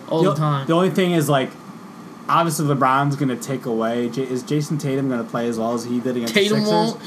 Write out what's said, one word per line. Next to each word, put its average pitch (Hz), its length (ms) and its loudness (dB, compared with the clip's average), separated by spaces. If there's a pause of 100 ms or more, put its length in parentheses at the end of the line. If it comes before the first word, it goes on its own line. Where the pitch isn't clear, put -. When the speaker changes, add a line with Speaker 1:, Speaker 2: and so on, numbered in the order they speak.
Speaker 1:
all 165 140 2
Speaker 2:
The 185 60 6
Speaker 1:
the 147 60 2
Speaker 2:
o-, - 20 -2
Speaker 1:
time. 143 300 0
Speaker 2:
the 165 60 2
only 180 180 4
thing 180 220 2
is, 147 160 2
like, 135 200 2 (800)
obviously 160 380 2
LeBron's 139 480 4
gonna 135 200 0
take 127 300 -6
away. 117 440 0
J-, 135 140 -4
is 127 200 -4
Jason 151 340 0
Tatum 135 320 -2
gonna 117 140 -2
play 117 240 -4
as 117 100 -2
well 113 160 0
as 117 120 -4
he 123 140 -2
did 123 180 -2
against 117 180 -2
Speaker 1:
Tatum 208 240 2
Speaker 2:
the 208 60 0
Sixers? 214 420 2